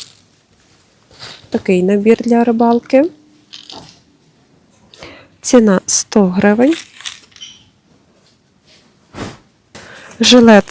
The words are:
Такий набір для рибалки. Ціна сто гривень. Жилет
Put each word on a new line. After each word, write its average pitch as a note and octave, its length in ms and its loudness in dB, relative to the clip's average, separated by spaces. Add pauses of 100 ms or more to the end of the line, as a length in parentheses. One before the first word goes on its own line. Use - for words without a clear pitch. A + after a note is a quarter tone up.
(1500)
Такий F#3+ 320 -4
набір G#3 400 0
для A#3 220 0
рибалки. A#3 640 -2 (2250)
Ціна G#3+ 460 2
сто - 400 -2
гривень. G#3 480 0 (3500)
Жилет A3+ 500 4